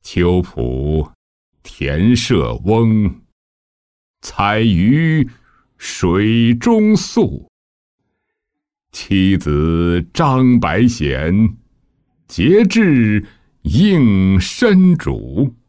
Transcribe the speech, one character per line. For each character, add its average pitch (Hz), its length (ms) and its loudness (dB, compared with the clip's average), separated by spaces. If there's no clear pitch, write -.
秋 90 400 -2
浦 69 720 -4
田 87 540 -2
舍 82 480 -2
翁， 110 580 0
采 104 400 -4
鱼 131 680 0
水 110 760 0
中 214 400 2
宿。 - 560 -4
妻 95 440 0
子 82 760 -2
张 131 440 2
白 101 300 0
藓， 85 680 -2
节 185 360 2
制 131 640 0
应 101 760 2
深 185 560 2
主。 120 580 -4